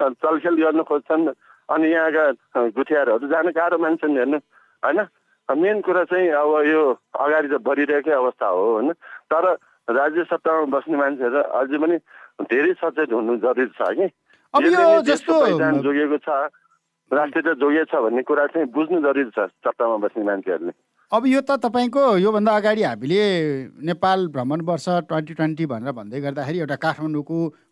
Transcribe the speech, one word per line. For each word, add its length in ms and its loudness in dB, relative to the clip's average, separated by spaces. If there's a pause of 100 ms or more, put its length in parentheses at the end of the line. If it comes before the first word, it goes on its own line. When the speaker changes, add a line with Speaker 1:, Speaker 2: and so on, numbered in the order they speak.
Speaker 1:
चलखेल 640 0
गर्न 200 2
खोज्छन्, 440 0 (420)
अनि 180 2
यहाँका, 420 2
अ, 400 -2
गुठियारहरू 580 0
जान 200 0
गाह्रो 300 0
मान्छन्, 400 0
हेर्नु, 200 0 (480)
होइन? 200 0 (460)
मेन 300 2
कुरा 220 0
चाहिँ 260 0
अब 360 2
यो 340 2 (200)
अगाडि 280 2
त 40 -8
बढिरहेकै 600 0
अवस्था 360 0
हो, 260 0
होइन? 180 0 (420)
तर 240 2 (320)
राज्य 340 0
सत्तामा 420 -2
बस्ने 320 -2
मान्छेहरू 400 -2
अझै 400 -2
पनि 200 0 (440)
धेरै 320 0
सचेत 400 -4
हुनु 240 -2
जरुरी 280 0
छ 160 -10
कि। 220 -2 (520)
Speaker 2:
अब 60 4
Speaker 1:
यसले 220 4
Speaker 2:
यो 60 8
Speaker 1:
नै 120 6
देशको 0 -
Speaker 2:
जस्तो 400 2
Speaker 1:
पहिचान 380 2
जोगिएको 380 0
छ, 120 -8 (840)
राष्ट्रियता 400 0
जोगिएको 320 2
छ 180 0
भन्ने 180 0
कुरा 260 2
चाहिँ 200 -2
बुझ्नु 340 0
जरुरी 220 2
छ 160 -4
सत्तामा 580 -2
बस्ने 260 -4
मान्छेहरूले। 480 -2 (420)
Speaker 2:
अब 120 0
यो 160 4
त 100 -4
तपाईँको 640 2
योभन्दा 380 2
अगाडि 280 2
हामीले 400 0 (420)
नेपाल 600 -2
भ्रमण 340 -4
वर्ष 280 -4
ट्वेन्टी 440 -4
ट्वेन्टी 320 -2
भनेर 260 -6
भन्दै 300 -10
गर्दाखेरि 380 -6
एउटा 160 -4
काठमाडौँको 800 -4 (180)